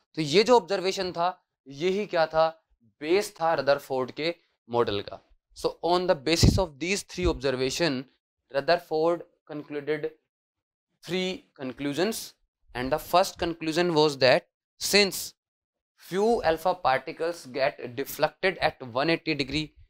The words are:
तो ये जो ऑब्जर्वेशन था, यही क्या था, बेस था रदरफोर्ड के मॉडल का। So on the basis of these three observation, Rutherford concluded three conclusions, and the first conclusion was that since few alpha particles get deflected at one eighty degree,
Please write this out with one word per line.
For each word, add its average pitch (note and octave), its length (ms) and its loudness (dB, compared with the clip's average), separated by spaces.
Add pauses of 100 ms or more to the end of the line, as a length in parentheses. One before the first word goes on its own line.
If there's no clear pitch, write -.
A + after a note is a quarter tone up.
(180)
तो D#3 40 0
ये D#3+ 220 4
जो A#3+ 140 6
ऑब्जर्वेशन F#3 540 -2
था, E3+ 180 -2 (380)
यही F#3 380 -2
क्या D#3+ 220 0
था, D#3+ 200 4 (540)
बेस F3+ 380 0
था E3 140 2
रदरफोर्ड C3+ 580 0
के D#3+ 220 -4 (360)
मॉडल A2 320 0
का। F#2+ 180 -14 (380)
So E3 120 -2 (140)
on F3+ 240 2
the F3+ 160 4
basis - 360 4
of F3+ 200 -2
these F3+ 260 -4
three F3+ 220 -6
observation, C3+ 760 -2 (480)
Rutherford D#3+ 720 0 (260)
concluded D3 640 -6 (920)
three F#3 420 -4 (100)
conclusions, C#3+ 760 -4 (420)
and B2+ 160 -6
the D3+ 80 0
first - 380 0
conclusion E3+ 560 -2
was D3+ 240 4
that C3 300 6 (340)
since G3 400 2 (840)
few G3+ 240 0 (160)
alpha D#3+ 320 0
particles D3+ 760 -4
get C#3 260 -2 (160)
deflected D3+ 640 -2
at C#3+ 260 -4 (120)
one D3 120 0
eighty E3 260 -2
degree, C#3 300 -4 (240)